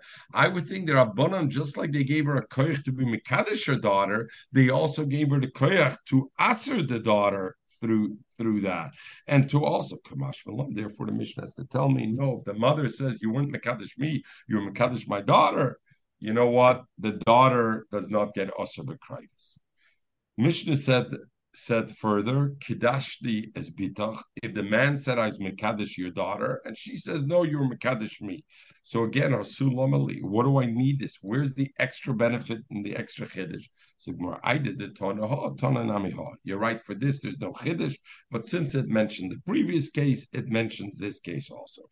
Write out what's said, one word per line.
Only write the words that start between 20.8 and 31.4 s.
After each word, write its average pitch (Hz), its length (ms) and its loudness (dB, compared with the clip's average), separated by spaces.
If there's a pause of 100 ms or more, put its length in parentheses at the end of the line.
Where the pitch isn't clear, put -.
said 113 360 -2
further, 123 680 0
"Kidashti 117 960 -2
es 82 160 -8
bitach." 104 500 -6 (220)
If 107 100 -8
the 101 100 -4
man 127 340 2
said, 131 220 -2
"I 113 60 2
was 107 140 -4
Mekadesh 101 580 -4
your 90 140 -6
daughter," 98 540 -4
and - 120 -12
she - 200 -12
says, 160 280 -4
"No, 175 180 2
you 151 160 0
were 135 80 2
Mekadesh 113 540 -4
me." 95 220 -10 (400)
So 117 200 0
again, 135 280 2
Asul 127 420 0
Lomali, 135 480 0
what 110 220 2
do 139 160 4
I 123 60 2
need 131 340 2
this? - 220 -8
Where's 131 320 -2